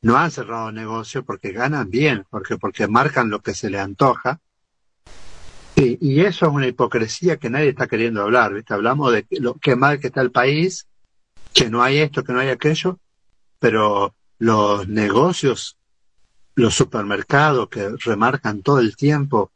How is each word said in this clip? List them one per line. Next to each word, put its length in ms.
no 160
han 160
cerrado 400
negocios 520
porque 280
ganan 360
bien, 420
porque, 280
porque 300
marcan 420
lo 100
que 140
se 160
les 100
antoja. 600
Y, 240
y 200
eso 260
es 60
una 140
hipocresía 680
que 120
nadie 200
está 180
queriendo 360
hablar, 320
¿viste? 200
Hablamos 380
de 120
lo, 160
qué 220
mal 240
que 80
está 120
el 120
país, 560
que 160
no 120
hay 160
esto, 260
que 80
no 80
hay 80
aquello, 500
pero 560
los 500
negocios, 880
los 180
supermercados 960
que 200
remarcan 580
todo 180
el 160
tiempo 600